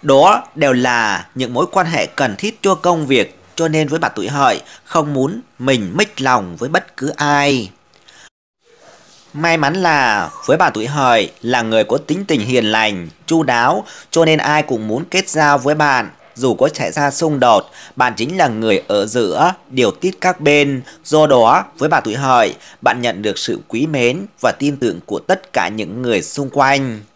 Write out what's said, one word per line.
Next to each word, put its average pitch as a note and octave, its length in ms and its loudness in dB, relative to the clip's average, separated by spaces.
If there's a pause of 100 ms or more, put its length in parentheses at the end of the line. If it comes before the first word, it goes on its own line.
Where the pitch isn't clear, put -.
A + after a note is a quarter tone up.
Đó D3+ 400 6 (120)
đều D3 180 2
là A#2 600 0
những B2 200 -6
mối D3+ 180 0
quan F#3 140 2
hệ D3 200 -2
cần B2 300 -4
thiết G#3+ 260 -8
cho G3 120 2
công E3+ 320 0
việc, B2 320 0 (180)
cho E3 120 -2
nên D#3 200 0
với D#3 100 -2
bà E3 100 -2
tuổi G2 200 -6
Hợi C3+ 320 2 (240)
không D3 300 -2
muốn D3+ 260 -2 (180)
mình A#2+ 380 0
mích G#3 240 -2
lòng A2 360 0
với A#2+ 120 -6
bất - 280 -6
cứ C3+ 120 -6
ai. C#3+ 640 0 (1600)
May E3 220 2
mắn D3+ 180 0
là C3 560 0 (160)
với C#3+ 100 4
bà E3 140 4
tuổi G#2+ 160 -4
Hợi B2+ 460 2 (100)
là A#2+ 200 -2
người A2 220 2
có A#2+ 140 -2
tính F3 260 -6
tình D3+ 160 -2
hiền A#2+ 240 0
lành, G#2+ 440 -2 (180)
chu E3 160 0
đáo, C3 420 0 (260)
cho E3 140 4
nên D#3+ 140 4
ai D3+ 240 0
cũng A2 260 -4
muốn B2+ 220 -4
kết F#3+ 180 -2
giao D3 300 2
với C#3 160 0
bạn. C#3 360 0 (240)
Dù A#2+ 200 0
có B2+ 200 2
xảy G2 180 -6
ra C#3+ 180 0
xung D3 300 -2
đột, A2+ 300 4 (260)
bạn B2 200 0
chính C3+ 200 -6
là E3 120 2
người A2 400 0
ở G2+ 180 0
giữa, A2 460 0 (160)
điều B2+ 220 0
tiết F#3 300 -6
các F#3 200 -2
bên. D3 420 2 (220)
Do D#3 220 4
đó, C3 380 4 (140)
với D3 100 -2
bà D3+ 120 2
tuổi A2 140 -6
Hợi, B2+ 400 2 (260)
bạn A#2+ 220 -2
nhận A2 200 -4
được G#2 160 -4
sự - 300 -6
quý B2+ 180 -2
mến D3 400 0 (140)
và A#2 180 2
tin C#3+ 180 -2
tưởng G#2+ 300 -2
của G2 120 -6
tất - 340 -4
cả F2+ 160 -2
những G#2+ 340 -8
người A2 200 0
xung C#3 280 -8
quanh. C3+ 500 0 (160)